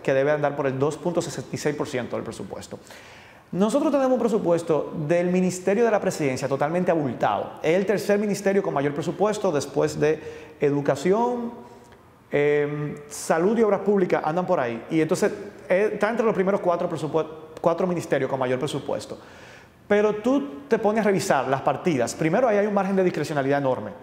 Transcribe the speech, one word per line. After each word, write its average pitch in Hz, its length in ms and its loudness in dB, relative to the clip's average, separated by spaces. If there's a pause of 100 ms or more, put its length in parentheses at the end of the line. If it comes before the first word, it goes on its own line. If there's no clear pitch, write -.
que 143 120 2
debe 135 180 4
andar 147 240 0
por 143 120 0
el 131 120 -2
dos 147 160 0
punto 170 260 -2
sesenta - 300 -6
y 120 60 -6
seis 147 180 -2
por 147 120 -4
ciento 117 280 -6
del 113 80 -4
presupuesto. - 560 -12 (760)
Nosotros 226 380 2
tenemos 262 220 4
un 247 60 2
presupuesto 170 720 0 (160)
del 175 200 2
Ministerio 185 540 2
de 226 80 4
la 202 80 4
Presidencia 143 480 -2
totalmente 156 420 0
abultado. 127 720 0
Es 156 140 2
el 196 100 2
tercer 202 320 2
ministerio 196 460 0
con 160 100 -4
mayor 143 200 0
presupuesto 180 580 0
después 151 480 0
de - 600 -2
Educación, 185 920 0 (800)
eh, 147 800 0
Salud 185 480 0
y 233 60 4
Obras 202 180 2
Públicas 180 420 2
andan 170 220 0
por 175 120 2
ahí. 117 320 -2
Y 160 120 2
entonces, 180 320 0 (340)
eh, 202 280 4
está 202 140 0
entre 233 160 0
los 220 80 2
primeros 196 280 0
cuatro 175 280 0
presupue-, 156 380 -2 (320)
cuatro 170 260 2
ministerios 156 440 -2
con 139 100 -2
mayor 127 180 0
presupuesto. 135 600 -6 (680)
Pero 208 300 2
tú 262 540 0
te 220 100 2
pones 214 220 0
a - 20 2
revisar 160 460 2
las 135 100 2
partidas. 131 560 0
Primero, 185 320 2
ahí 208 100 2
hay 202 100 2
un 208 60 -2
margen 196 220 0
de 190 80 4
discrecionalidad 147 560 0
enorme 117 320 -2 (120)